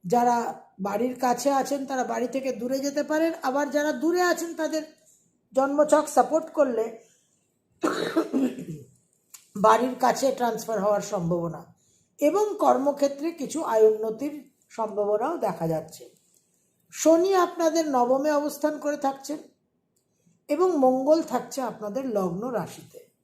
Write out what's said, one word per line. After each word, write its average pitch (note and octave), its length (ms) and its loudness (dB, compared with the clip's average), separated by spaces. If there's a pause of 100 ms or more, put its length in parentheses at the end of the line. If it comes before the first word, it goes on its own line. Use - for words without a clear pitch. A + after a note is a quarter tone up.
যারা A#3+ 560 0 (180)
বাড়ির G#3+ 400 -2
কাছে B3 320 0
আছেন C4+ 340 0
তারা B3+ 180 -2
বাড়ি A#3 240 -2
থেকে C4 260 -4
দূরে B3 260 -4
যেতে C#4+ 240 -2
পারেন, D#4 280 2 (120)
আবার C#4 280 0
যারা D4 200 0
দূরে D#4+ 300 0
আছেন E4+ 340 0
তাদের D#4 280 -2 (720)
জন্মছক D4 500 4 (100)
সাপোর্ট C#4 320 4 (100)
করলে A#3 280 2 (2750)
বাড়ির A3 420 4
কাছে B3+ 320 2
ট্রান্সফার A3 520 -2
হওয়ার G3+ 180 2
সম্ভাবনা E3+ 760 -4 (440)
এবং E4+ 260 2 (140)
কর্মক্ষেত্রে C#4 720 2
কিছু D#4+ 320 -8
আয় A3 280 4
উন্নতির A3 580 -6 (200)
সম্ভাবনাও G#3 680 -2
দেখা E3+ 300 -4
যাচ্ছে। - 420 -6 (840)
শনি F4 440 4
আপনাদের E4+ 520 0
নবমে C4+ 440 2
অবস্থান D4 480 -2
করে D4 180 -4
থাকছেন C4+ 400 -6 (1120)
এবং E4+ 300 2
মঙ্গল C4 460 4
থাকছে A#3+ 380 -6
আপনাদের G#3+ 440 -8
লগ্ন G3+ 440 -2
রাশিতে। - 500 -8 (240)